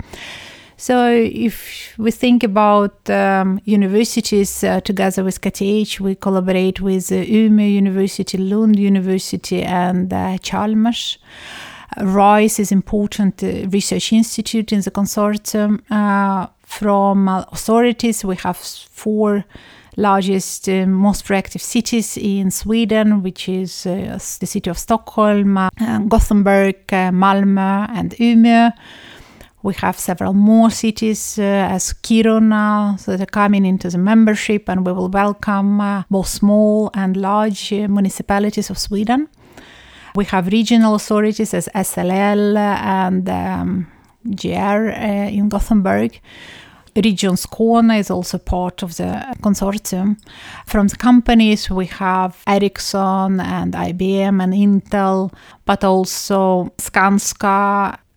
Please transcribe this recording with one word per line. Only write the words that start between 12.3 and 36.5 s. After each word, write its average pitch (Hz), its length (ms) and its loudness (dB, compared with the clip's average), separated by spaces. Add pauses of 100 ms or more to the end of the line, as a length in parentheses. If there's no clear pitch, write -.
is 202 140 -2
important, 202 720 -2
uh, 185 260 -4
research 185 420 -2
institute 226 600 0
in 208 100 0
the 190 80 -6
consortium. 208 920 -2 (100)
Uh, 202 560 0 (180)
from, 196 600 0
uh, 190 240 -2
authorities, 233 760 0
we 190 120 -4
have 180 200 -6
s-, - 340 -16
four 214 540 -2 (520)
largest, 196 720 0
uh, 190 200 0
most 190 380 2
proactive 190 360 -4
cities - 560 -4
in 196 320 -2
Sweden, 214 720 0
which 180 260 -8
is, 185 380 -6
uh, 190 300 -6
s-, - 240 -12
the 180 80 -6
city 202 220 -6
of 170 100 -6
Stockholm, 208 800 0
uh, 190 120 0 (380)
Gothenburg, 196 680 4 (140)
uh, 185 200 0
Malmö, 196 800 2
and 180 300 -6
Umeå. 233 520 6 (920)
We 196 120 -4
have 185 240 -4
several 190 340 -4
more 220 380 4
cities, 220 640 -4
uh, 214 60 0
as 190 580 0
Kiruna, 214 1000 2
so 196 160 -6
they're 185 120 -4
coming 202 380 2
into 185 240 -2
the 175 100 -4
membership, 214 680 2
and 185 180 -2
we 180 60 -2
will 185 160 -4
welcome, 202 720 0
uh, 202 280 -2
both 190 200 -2
small 214 640 2